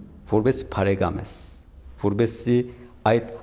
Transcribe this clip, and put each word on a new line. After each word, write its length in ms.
որպես 320
բարեկամ 480
ես, 100
որպեսզի 560
այդ 240